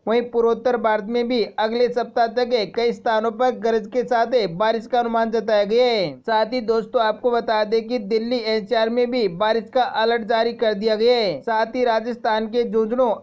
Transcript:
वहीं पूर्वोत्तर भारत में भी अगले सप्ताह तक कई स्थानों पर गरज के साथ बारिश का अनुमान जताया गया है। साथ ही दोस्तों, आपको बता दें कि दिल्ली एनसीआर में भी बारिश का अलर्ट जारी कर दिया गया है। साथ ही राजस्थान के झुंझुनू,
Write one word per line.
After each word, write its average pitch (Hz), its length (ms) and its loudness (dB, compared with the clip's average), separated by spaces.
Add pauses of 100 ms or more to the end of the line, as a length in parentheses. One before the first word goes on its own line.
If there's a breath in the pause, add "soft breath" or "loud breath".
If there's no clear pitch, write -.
वहीं 233 160 2
पूर्वोत्तर 233 540 0
भारत 214 280 0
में 240 220 -2
भी 240 140 0 (180)
अगले 233 300 0
सप्ताह 233 380 -2
तक 240 220 -2 (260)
कई 233 180 0
स्थानों 226 380 0
पर 233 280 0
गरज 226 280 -2
के 247 160 -2
साथ 233 460 0
बारिश 220 380 -2
का 247 120 0
अनुमान 226 320 0
जताया 214 320 2
गया 233 220 2
है। 190 340 0
साथ 220 340 0
ही 254 80 -2
दोस्तों, 226 400 0
आपको 220 300 0
बता 233 320 2
दें 220 240 0
कि 247 120 -2
दिल्ली 226 460 -2
एनसीआर 220 440 0
में 240 220 0
भी 240 240 2
बारिश 220 380 0
का 247 100 4
अलर्ट 226 440 0
जारी 233 260 2
कर 226 200 0
दिया 214 220 0
गया 233 200 4
है। 185 260 0
साथ 220 340 -2
ही 254 80 0
राजस्थान 220 640 0
के 240 160 0
झुंझुनू, 220 460 0 (140)